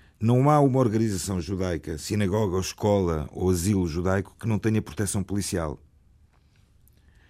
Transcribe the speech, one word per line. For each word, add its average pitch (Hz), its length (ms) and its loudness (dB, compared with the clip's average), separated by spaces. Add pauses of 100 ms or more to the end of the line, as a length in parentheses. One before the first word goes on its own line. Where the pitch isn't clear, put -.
(180)
não 123 300 4
há 151 120 6
uma 135 180 4
organização 101 640 0
judaica, 87 580 -4
sinagoga 104 560 0
ou 95 60 0
escola 90 720 0
ou 92 180 0
asilo 92 380 2
judaico 92 500 -2
que - 100 -10
não 110 100 0
tenha 110 220 0
proteção 101 420 -4
policial. 92 560 -4 (1500)